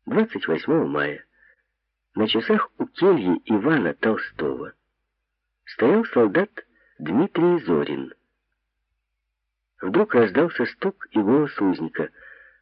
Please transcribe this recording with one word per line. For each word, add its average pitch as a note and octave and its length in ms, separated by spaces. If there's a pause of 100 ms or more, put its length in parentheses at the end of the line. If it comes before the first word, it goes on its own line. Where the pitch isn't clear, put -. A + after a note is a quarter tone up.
Двадцать - 420
восьмого B2+ 380
мая D2 380 (920)
на G#2+ 100
часах D3+ 420 (100)
у - 80
кельи A#2+ 580
Ивана G#2+ 500
Толстого E2 800 (960)
стоял G3+ 400
солдат G#2 440 (480)
Дмитрий D#3+ 640
Зорин. D2 540 (1700)
Вдруг A2+ 340
раздался A#2+ 520
стук - 460
и A2 80
голос C#3 400
узника: E2 500 (520)